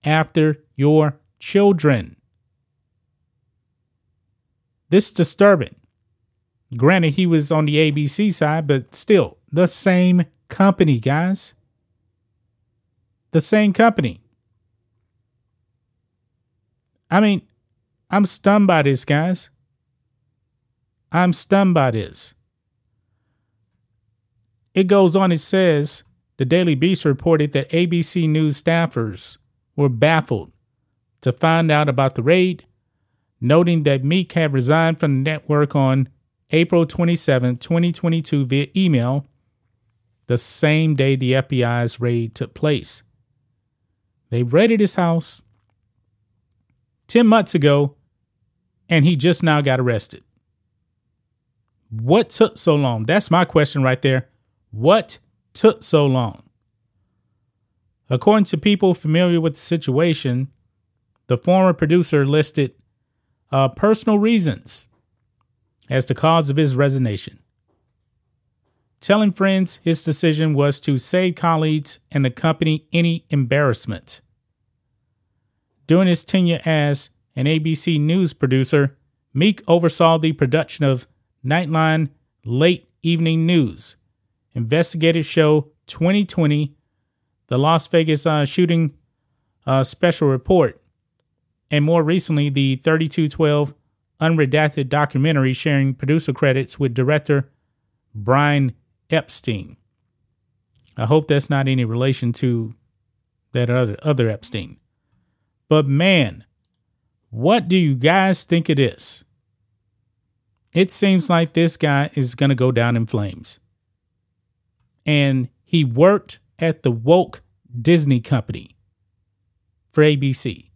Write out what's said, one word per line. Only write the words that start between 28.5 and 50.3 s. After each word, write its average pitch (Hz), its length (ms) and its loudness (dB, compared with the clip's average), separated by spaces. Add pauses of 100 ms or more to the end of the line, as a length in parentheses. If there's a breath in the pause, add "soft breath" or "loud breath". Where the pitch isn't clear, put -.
staffers 139 760 -4 (380)
were 143 140 0
baffled 131 640 0 (680)
to 123 140 -2
find 165 360 0
out 147 200 0
about 131 260 -2
the 117 80 -6
raid, 180 420 0 (760)
noting 165 420 2
that 135 220 0
Meek 175 260 -2
had 160 220 -2
resigned 156 460 0
from 135 240 0
the 156 80 -4
network 147 440 -2
on 135 320 0 (440)
April 170 340 2
twenty-seventh, 135 760 -2
twenty 170 320 -2
twenty-two 165 540 -2
via 139 280 -2
email, 139 540 0 (1000)
the 120 100 0
same 156 580 0
day 135 220 0
the 127 180 0
F 131 140 -2
B 127 120 -2
I's 120 380 -2
raid 120 360 -4
took - 180 -10
place. - 500 -4 (1300)
They 123 140 -2
raided 196 360 2
his 202 160 0
house 170 460 -2 (1700)
ten 233 200 4
months 214 260 2
ago, 143 440 0 (880)
and 160 160 2
he 170 140 2
just 160 260 0
now 151 160 2
got 131 220 0
arrested. 120 420 -6 (1700)